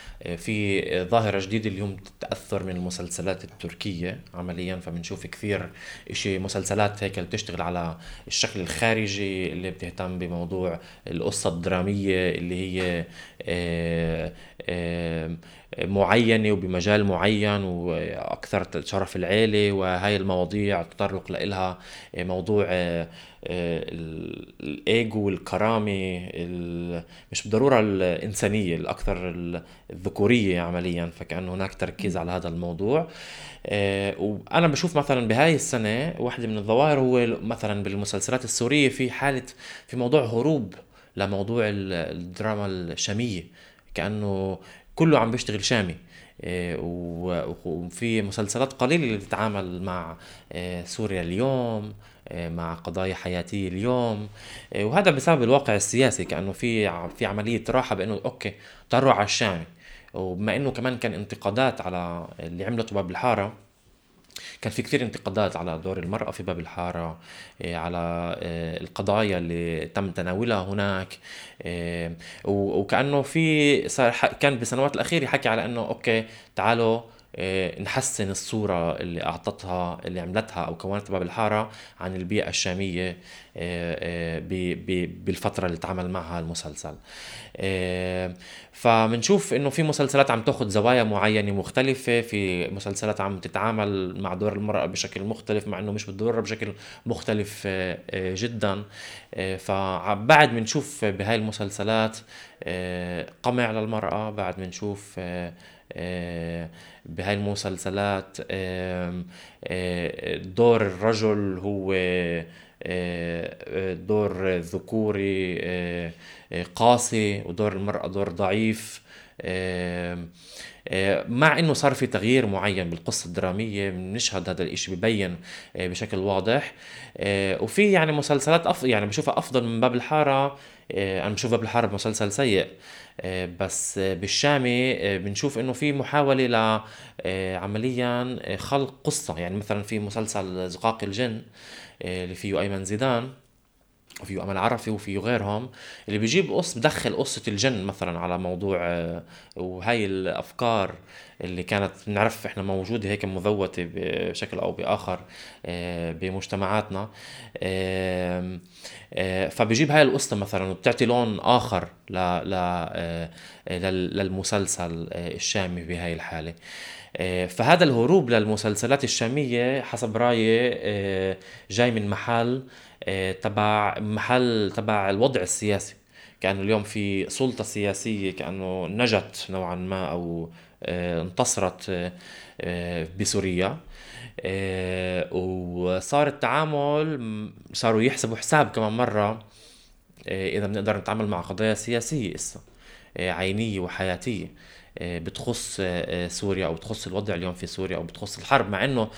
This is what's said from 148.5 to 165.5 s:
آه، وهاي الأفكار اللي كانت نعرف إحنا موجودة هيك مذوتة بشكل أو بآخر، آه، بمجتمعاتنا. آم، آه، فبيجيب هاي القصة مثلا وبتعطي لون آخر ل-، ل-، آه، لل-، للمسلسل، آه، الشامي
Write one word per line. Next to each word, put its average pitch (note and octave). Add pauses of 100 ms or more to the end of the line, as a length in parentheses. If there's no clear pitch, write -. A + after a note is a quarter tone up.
آه، E2+ (320)
وهاي F#2
الأفكار G2 (460)
اللي F2+
كانت G2 (160)
نعرف G#2+
إحنا G2+
موجودة G2
هيك G2+
مذوتة F#2+
بشكل F2
أو F2
بآخر، G2 (460)
آه، F2
بمجتمعاتنا. G2 (540)
آم، F#2 (520)
آه، F#2
فبيجيب A#2
هاي D#3
القصة C3+
مثلا G2
وبتعطي G#2
لون A2+
آخر G2+ (220)
ل-، G2 (360)
ل-، F#2+
آه، E2+ (400)
لل-، F#2
للمسلسل، F#2
آه، E2+
الشامي F2+